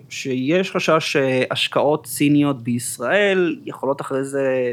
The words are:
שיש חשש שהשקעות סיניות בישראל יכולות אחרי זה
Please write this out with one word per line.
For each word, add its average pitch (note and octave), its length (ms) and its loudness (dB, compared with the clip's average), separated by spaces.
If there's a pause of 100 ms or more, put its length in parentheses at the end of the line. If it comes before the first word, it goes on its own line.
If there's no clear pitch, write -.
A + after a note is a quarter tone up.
שיש C#3 640 -2
חשש E3+ 280 2
שהשקעות C3+ 1080 0
סיניות C#3+ 560 2
בישראל D#3 1000 0
יכולות C#3 360 -4
אחרי C3+ 220 -4
זה C3 500 0